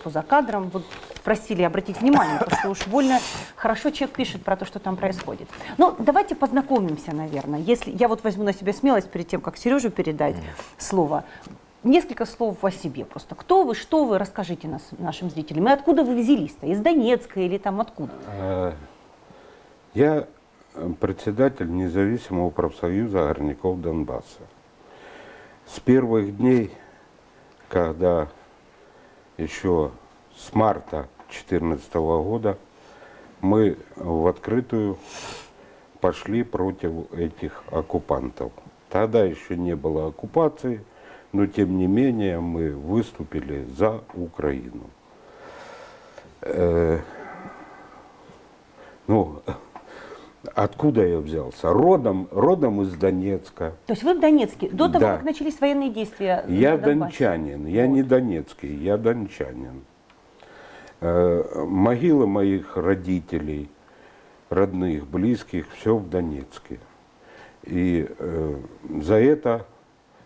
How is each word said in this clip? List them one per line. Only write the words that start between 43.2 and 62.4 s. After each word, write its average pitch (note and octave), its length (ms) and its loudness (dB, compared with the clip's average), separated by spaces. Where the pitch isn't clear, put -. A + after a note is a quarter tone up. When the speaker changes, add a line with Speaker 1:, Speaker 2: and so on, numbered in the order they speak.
Speaker 2:
за G#2+ 220 0
Украину. C#2 760 -6
Э, E2+ 580 2
ну, G2 340 2
откуда A2+ 500 2
я E2+ 140 2
взялся? D2+ 540 -2
Родом, A#2 580 4
родом A#2+ 500 4
из F#2+ 140 -2
Донецка. F#2 760 -2
Speaker 1:
То A#3 80 -2
есть - 100 -6
вы E4 100 4
в F4 60 -2
Донецке, C#4+ 500 4
до D4 180 2
того, F4 120 4
Speaker 2:
Да. A3 180 4
Speaker 1:
как - 80 -6
начались D4+ 340 -4
военные C#4 300 0
действия G#3 580 -2
Speaker 2:
Я A2 240 4
Speaker 1:
на D#3+ 60 4
Донбассе? D3 480 0
Speaker 2:
дончанин, D2+ 420 -2
я G#2+ 200 2
не C3+ 140 4
Speaker 1:
Вот. C3 80 0
Speaker 2:
донецкий, F#2 640 0
я F2 240 0
дончанин. C2+ 840 -4
Э, E2+ 640 2
могилы A#2+ 600 4
моих G2 500 0